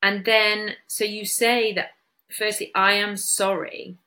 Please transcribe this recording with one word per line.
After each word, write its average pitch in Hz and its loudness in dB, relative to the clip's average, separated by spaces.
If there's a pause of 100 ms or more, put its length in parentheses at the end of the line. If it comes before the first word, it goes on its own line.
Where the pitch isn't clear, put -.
And 196 2
then, 214 2 (120)
so - -4
you 214 -4
say 226 2
that, - -4 (400)
firstly, 214 -4
I 196 4
am 202 0
sorry. 196 -2